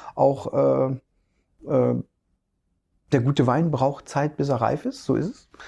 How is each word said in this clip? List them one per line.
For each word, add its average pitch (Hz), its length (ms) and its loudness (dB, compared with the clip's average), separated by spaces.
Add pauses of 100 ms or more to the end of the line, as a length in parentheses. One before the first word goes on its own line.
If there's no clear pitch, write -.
(140)
Auch, 135 380 0
äh, - 1200 -2
äh, 123 240 2 (1200)
der 135 80 4
gute 135 260 2
Wein 151 240 2
braucht 135 380 -2
Zeit, 151 300 -2
bis 143 100 -2
er 135 80 0
reif 120 300 0
ist, - 180 -8
so 135 100 0
ist 147 120 0
es. - 220 -12 (200)